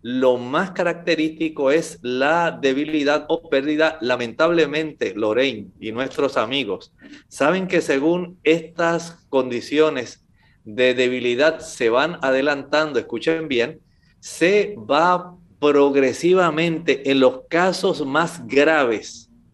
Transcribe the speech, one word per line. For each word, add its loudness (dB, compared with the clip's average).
Lo 2
más -4
característico -2
es -2
la 0
debilidad 0
o -4
pérdida. 0
Lamentablemente, 0
Lorraine -2
y -8
nuestros -4
amigos -4
saben 0
que 2
según -2
estas -2
condiciones -2
de 0
debilidad 0
se -4
van 0
adelantando, 0
escuchen -4
bien, -2
se 0
va 0
progresivamente, 2
en 4
los 4
casos 0
más -2
graves 2